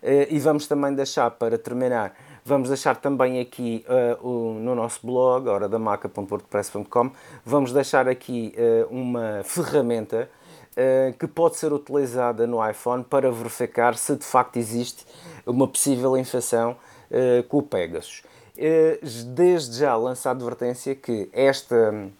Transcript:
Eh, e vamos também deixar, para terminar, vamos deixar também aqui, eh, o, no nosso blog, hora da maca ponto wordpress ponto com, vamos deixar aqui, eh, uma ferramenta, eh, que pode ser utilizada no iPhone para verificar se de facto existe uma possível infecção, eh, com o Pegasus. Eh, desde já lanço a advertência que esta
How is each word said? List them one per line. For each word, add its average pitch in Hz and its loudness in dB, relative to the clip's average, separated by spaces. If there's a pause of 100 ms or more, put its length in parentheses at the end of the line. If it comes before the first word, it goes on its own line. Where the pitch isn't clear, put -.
Eh, 139 4
e 156 0
vamos 147 2
também 143 0
deixar, 135 0
para 113 -2
terminar, 120 -4 (300)
vamos 135 0
deixar 143 0
também 127 0
aqui, 120 -6
eh, 123 2
o, 117 -4
no 113 -4
nosso 117 -4
blog, 127 2
hora 101 0
da 113 -2
maca 104 -2
ponto 101 -8
wordpress 104 -4
ponto 104 -10
com, 123 2 (340)
vamos 127 0
deixar 135 2
aqui, 127 -4
eh, 113 4
uma 120 -4
ferramenta, 120 -2 (460)
eh, 131 4
que 165 -4
pode 160 2
ser 156 -2
utilizada 127 0
no 113 0
iPhone 123 -2
para 131 2
verificar 117 0
se 143 -2
de - -10
facto - 2
existe 120 -6 (400)
uma 123 2
possível 131 0
infecção, 120 -2 (340)
eh, 123 2
com 151 0
o 143 0
Pegasus. 85 -6 (340)
Eh, 160 4 (280)
desde 147 2
já 139 2
lanço 127 -2
a 127 0
advertência 123 -4
que 113 -4
esta 113 2 (120)